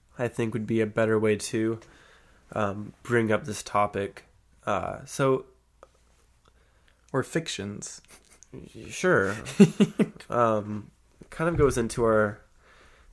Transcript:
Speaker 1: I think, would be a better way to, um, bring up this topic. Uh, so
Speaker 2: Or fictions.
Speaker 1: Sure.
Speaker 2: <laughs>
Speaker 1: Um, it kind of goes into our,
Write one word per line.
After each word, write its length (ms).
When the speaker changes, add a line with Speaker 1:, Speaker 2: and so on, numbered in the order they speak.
Speaker 1:
I 100
think, 240
would 140
be 140
a 60
better 320
way 180
to, 440
um, 400
bring 300
up 140
this 180
topic. 600
Uh, 400
so 400
Speaker 2:
Or 100
fictions. 760
Speaker 1:
Sure. 460
Speaker 2:
<laughs> 720
Speaker 1:
Um, 600
it 80
kind 180
of 80
goes 220
into 260
our, 340